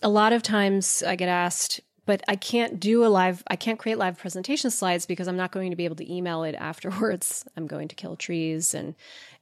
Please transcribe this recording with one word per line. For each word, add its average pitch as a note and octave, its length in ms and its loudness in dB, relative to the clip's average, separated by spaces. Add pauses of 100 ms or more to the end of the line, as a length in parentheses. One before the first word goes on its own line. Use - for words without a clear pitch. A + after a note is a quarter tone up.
a G#3+ 60 4
lot G#3+ 240 6
of A#3 100 2
times G3 640 2
I F3+ 80 0
get F3+ 140 0
asked, F3 500 0 (260)
"But G3 220 2
I G3+ 80 2
can't A#3 420 0
do A3+ 280 4
a - 20 6
live, F#3 400 4
I F3+ 80 0
can't A3 240 -2
create A3+ 180 -4
live F#3 200 -2
presentation F#3+ 520 -4
slides F3 360 0
because F3+ 240 -4
I'm F3+ 80 -2
not F#3 160 -2
going F#3 160 -2
to F3 80 -4
be F3 80 0
able D#3+ 100 -4
to - 180 -10
email F3 300 -2
it D#3 120 -4
afterwards. F#3+ 960 -4
<laughs> - 40 -16
I'm E3 120 -6
going D3 200 -8
to - 80 -14
kill F3 220 -10
trees D#3+ 560 -2
and, - 140 -6 (540)